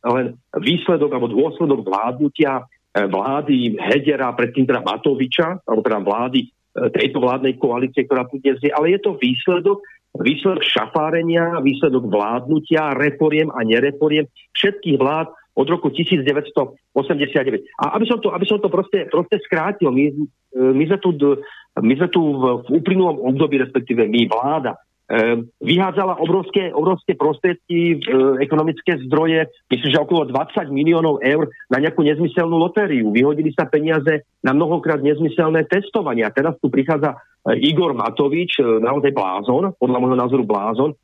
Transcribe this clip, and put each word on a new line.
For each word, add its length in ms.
len 300
výsledok 560
alebo 160
dôsledok 560
vládnutia, 720
e, 480
vlády 720
Hegera, 560
predtým 320
teda 160
Matoviča, 800
alebo 180
teda 220
vlády, 400
e, 60
tejto 320
vládnej 320
koalície, 480
ktorá 240
tu 160
dnes 160
je, 100
ale 240
je 60
to 160
výsledok, 640
výsledok 480
šafárenia, 960
výsledok 480
vládnutia, 840
reforiem 580
a 80
nereforiem 640
všetkých 480
vlád 320
od 80
roku 240
tisíc 320
deväťsto 560
osemdesiat 480
deväť. 240
A 160
aby 80
som 160
to, 80
aby 160
som 160
to 80
proste, 400
proste 320
skrátil, 480
my, 160
e, 60
my 320
sme 160
tu 80
d-, 280
my 160
sme 80
tu 140
v, 220
v 40
uplynulom 480
období, 320
respektíve 480
my, 240
vláda, 480
e, 320
vyhádzala 640
obrovské, 480
obrovské 480
prostriedky, 800
e, 160
ekonomické 640
zdroje, 480
myslím, 240
že 80
okolo 320
dvadsať 400
miliónov 480
eur 320
na 160
nejakú 240
nezmyselnú 480
lotériu. 560
Vyhodili 400
sa 160
peniaze 560
na 160
mnohokrát 480
nezmyselné 640
testovanie. 560
A 80
teraz 320
tu 80
prichádza, 480
e, 240
Igor 240
Matovič, 720
e, 160
naozaj 320
blázon, 640
podľa 240
môjho 160
názoru 320
blázon 560